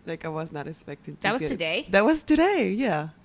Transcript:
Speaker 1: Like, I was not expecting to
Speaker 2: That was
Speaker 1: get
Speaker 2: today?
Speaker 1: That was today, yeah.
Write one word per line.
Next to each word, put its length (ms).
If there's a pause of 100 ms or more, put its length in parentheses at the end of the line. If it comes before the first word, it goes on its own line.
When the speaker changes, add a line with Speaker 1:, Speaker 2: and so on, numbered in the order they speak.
Speaker 1:
Like, 200
I 40
was 220
not 160
expecting 500
to 40
Speaker 2:
That 120
was 80
Speaker 1:
get 80
Speaker 2:
today? 400
Speaker 1:
That 160
was 180
today, 480
yeah. 380 (160)